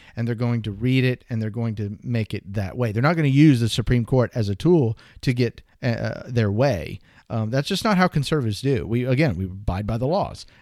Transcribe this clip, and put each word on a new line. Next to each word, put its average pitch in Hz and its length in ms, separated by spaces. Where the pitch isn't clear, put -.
and 117 100
they're 120 80
going 120 280
to 107 80
read 127 340
it 127 240
and 110 140
they're 110 80
going 113 240
to 104 280
make 117 300
it 98 220
that 98 220
way. 120 160
They're 113 100
not 165 140
gonna 151 120
use 139 320
the 117 80
Supreme 120 360
Court 123 300
as 107 140
a 101 60
tool 147 440
to 135 100
get, 120 300
uh, 110 440
their 113 240
way. 104 500
Um, 110 200
that's 135 180
just 196 160
not 208 140
how 180 100
conservatives 131 540
do. 127 240
We, 120 180
again, 127 320
we 92 80
abide 95 420
by 113 120
the 127 80
laws, 170 400